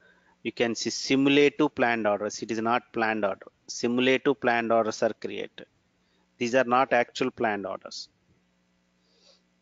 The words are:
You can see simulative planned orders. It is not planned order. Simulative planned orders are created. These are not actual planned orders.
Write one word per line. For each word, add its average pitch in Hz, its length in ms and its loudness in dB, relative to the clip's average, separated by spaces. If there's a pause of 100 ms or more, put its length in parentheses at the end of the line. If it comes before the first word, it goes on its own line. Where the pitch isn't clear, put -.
(440)
You 113 100 -6
can 117 220 0
see - 160 -6
simulative 143 840 2
planned 117 320 0
orders. 104 340 -2
It 110 100 -8
is 110 80 -2
not 117 240 0 (100)
planned 110 320 0
order. 95 220 -6 (200)
Simulative 127 720 0
planned 120 320 0
orders 113 320 0
are 110 100 2
created. - 520 -12 (720)
These 120 180 -2
are 131 80 4
not 123 300 2
actual 120 380 0
planned 104 340 -4
orders. - 420 -12 (1500)